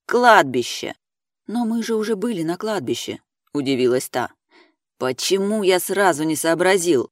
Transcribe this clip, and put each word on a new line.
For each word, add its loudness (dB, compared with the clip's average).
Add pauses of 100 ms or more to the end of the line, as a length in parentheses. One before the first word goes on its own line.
«Кладбище!» 2 (520)
«Но -4
мы -2
же -2
уже 0
были -4
на -2
кладбище», -6 (340)
удивилась 0
та. -4 (640)
«Почему -2
я 4
сразу 0
не 0
сообразил?» 2